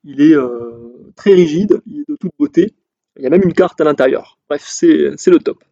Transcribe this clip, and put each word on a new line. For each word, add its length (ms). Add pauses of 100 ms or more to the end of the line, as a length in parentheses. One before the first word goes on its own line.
Il 180
est, 120
euh, 800
très 180
rigide, 520
il 160
est 80
de 60
toute 240
beauté. 340 (440)
Il 60
y 40
a 20
même 140
une 100
carte 280
à 20
l'intérieur. 560 (100)
Bref, 160
c'est, 520
c'est 120
le 100
top. 320